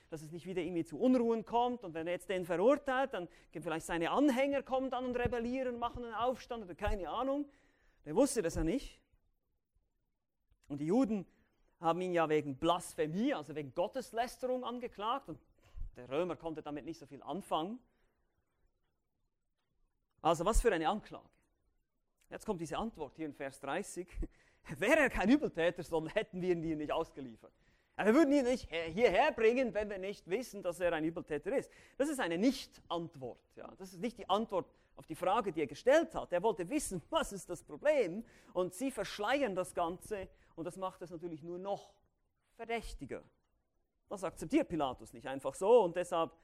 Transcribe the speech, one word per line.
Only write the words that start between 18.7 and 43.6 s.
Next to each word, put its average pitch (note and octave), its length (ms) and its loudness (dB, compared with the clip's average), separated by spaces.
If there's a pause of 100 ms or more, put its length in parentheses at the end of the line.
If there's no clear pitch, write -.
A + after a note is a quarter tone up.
Also E3 240 2
was - 160 2
für A3+ 100 4
eine E3 160 2
Anklage. F3+ 420 -4 (1000)
Jetzt - 160 -14
kommt F#3 160 -4
diese D3+ 160 -6
Antwort E3 380 -6
hier D#3+ 100 -8
in C#3+ 80 -8
Vers C3+ 260 -10
dreißig. F3 480 -6 (340)
<laughs> - 360 -14
„Wäre C4 240 4
er C4 80 4
kein G3 200 2
Übeltäter, F#3+ 540 4
sondern D#3+ 300 -2
hätten G#3 280 -2
wir F3+ 120 4
ihn E3+ 80 -2
dir D#3+ 160 -2
nicht D3+ 140 -4
ausgeliefert.“ C3+ 640 -6 (460)
Aber G3+ 140 6
wir - 20 8
würden D4 160 6
ihn C#4+ 140 6
nicht B3 260 -2
her-, E3 160 -2
hierher G#3+ 460 4
bringen, A#3 400 4
wenn G#3 160 -2
wir G3+ 80 -6
nicht F#3+ 320 -8
wissen, G3+ 340 -4
dass E3+ 160 -4
er F3 140 2
ein D#3 100 0
Übeltäter E3 500 -4
ist. B3 160 0 (280)
Das C#4 100 2
ist C4+ 140 -2
eine E3+ 160 0
Nicht-Antwort, E3+ 1040 -2 (160)
ja. G#2+ 100 -14 (100)
Das F#3 140 -14
ist F3+ 80 -16
nicht A3 180 -6
die - 120 -6
Antwort G3+ 420 2 (240)
auf - 100 -20
die D#3+ 100 -8
Frage, F#3+ 360 2
die D#3 80 -4
er D3 80 2
gestellt C4+ 480 4
hat. B2+ 160 -4
Er F3 100 2
wollte F3+ 280 0
wissen, A3+ 360 -2
<laughs> - 40 -18
was D4+ 240 0
ist F#3+ 160 -10
das F3 120 -8
Problem? A3 600 0 (300)
Und F3+ 200 0
sie C4+ 160 -2
verschleiern A3 640 -2
das F3+ 200 -4
Ganze F#3 560 -4 (260)
und E3+ 80 -8
das F3 140 -8
macht F#3 240 -6
es F3+ 100 -14
natürlich D#3+ 320 -10
nur F3 160 -10
noch G3 340 -8 (600)
verdächtiger. A3 680 -8 (840)